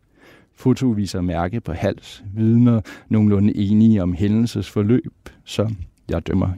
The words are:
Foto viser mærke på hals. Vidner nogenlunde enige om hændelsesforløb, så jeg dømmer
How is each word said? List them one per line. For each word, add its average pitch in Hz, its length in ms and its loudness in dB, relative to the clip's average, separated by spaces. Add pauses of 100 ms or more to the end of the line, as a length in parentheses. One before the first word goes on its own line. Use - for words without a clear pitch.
(540)
Foto 127 340 0
viser 104 320 -2
mærke 90 400 -4
på - 120 -8
hals. - 520 -6 (100)
Vidner 113 460 4 (280)
nogenlunde 104 480 2
enige 107 460 4
om 90 120 -2
hændelsesforløb, 104 1120 -2 (160)
så 107 300 -4 (340)
jeg 85 180 -4
dømmer 92 320 0